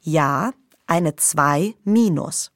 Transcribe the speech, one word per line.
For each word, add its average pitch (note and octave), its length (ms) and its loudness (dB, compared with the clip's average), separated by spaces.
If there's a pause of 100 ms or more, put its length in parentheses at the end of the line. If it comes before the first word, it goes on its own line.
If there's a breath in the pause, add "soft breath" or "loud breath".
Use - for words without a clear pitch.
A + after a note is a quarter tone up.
Ja, D#3 520 -2 (320)
eine E3+ 300 0
zwei D3 680 0
minus. G3+ 720 0